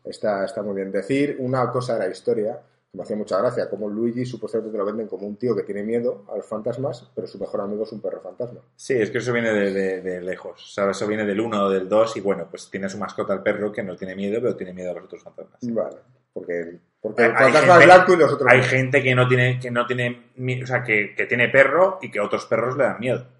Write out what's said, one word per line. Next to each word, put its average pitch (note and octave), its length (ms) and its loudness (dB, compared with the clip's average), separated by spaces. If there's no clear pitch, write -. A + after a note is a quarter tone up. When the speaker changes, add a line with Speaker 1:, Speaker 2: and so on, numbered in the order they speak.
Speaker 1:
Está, G2+ 400 -4
está F#2+ 180 -6
muy G2+ 140 -6
bien. G2 160 -6
Decir C#3 480 -2
una B2+ 320 -2
cosa B2+ 220 -4
de A2+ 140 -2
la - 40 -4
historia, A#2 480 -4
que G2 60 -16
me F2 60 -12
hacía G#2+ 120 -8
mucha G#2 240 -4
gracia, A#2+ 300 -2
como G#2 180 -6
Luigi, A#2 380 -4
supuestamente A2 480 -6
te G#2+ 40 -6
lo G2 80 -2
venden G#2+ 220 -6
como G2 180 -10
un G#2 120 -10
tío A#2+ 180 -2
que G2 80 -4
tiene G2+ 200 -8
miedo A#2 480 -4
a A2 40 -10
los G2 100 -8
fantasmas, A#2+ 680 -8
pero F#2 120 -8
su - 120 -18
mejor G2 220 -6
amigo G#2 220 -6
es - 100 -8
un G#2 80 -12
perro F2+ 180 -8
fantasma. F#2 400 -12
Speaker 2:
Sí, - 200 -6
es G#2+ 140 2
que A#2+ 100 -4
eso A#2+ 120 -4
viene A#2 220 0
de, G2+ 180 2
de, F#2+ 300 -2
de F2+ 200 -6
lejos. F2+ 400 -10
O - 120 -20
sea, G2 180 0
eso G2+ 160 -4
viene G#2+ 180 -2
del G2+ 140 -2
uno A2 240 -2
o G2 60 2
del F#2+ 180 0
dos, G#2+ 300 2
y - 40 -6
bueno, F#2+ 280 -2
pues - 200 -16
tiene G2 200 -8
su G2 80 -10
mascota G2 360 -6
el F#2 80 -4
perro G2+ 300 -2
que A2 120 -8
no F#2 120 -10
tiene F#2 200 -12
miedo, G2+ 260 -4
pero A2 160 -2
tiene F#2 160 -12
miedo F2+ 180 -8
a F2 40 -8
los F2 100 -14
otros F2 180 -18
fantasmas. - 380 -20
Speaker 1:
Vale, A2 360 -6
porque... F2 460 -8
Porque A2 260 0
el A#2 60 4
Speaker 2:
Hay A#2 60 -2
Speaker 1:
fantasma C3+ 380 6
Speaker 2:
gente, E3 40 12
Speaker 1:
es C#3+ 60 12
blanco F3+ 280 10
y F3 40 6
los C#3 160 6
otros B2 180 2
Speaker 2:
hay B2+ 60 10
Speaker 1:
no. B2+ 80 4
Speaker 2:
gente C3 380 2
que B2+ 120 2
no B2+ 120 4
tiene... B2 320 2
Que B2+ 100 -10
no A#2+ 160 0
tiene A#2+ 520 -4
mi-, B2+ 260 -6
o - 20 -12
sea, B2+ 160 -2
que, G#2 340 0
que G2+ 120 -2
tiene A#2+ 220 2
perro D3 520 4
y B2+ 80 -12
que G#2 100 -6
otros G#2 280 -4
perros A#2 280 -2
le C3+ 100 2
dan F#2+ 140 -4
miedo. A#2+ 240 -2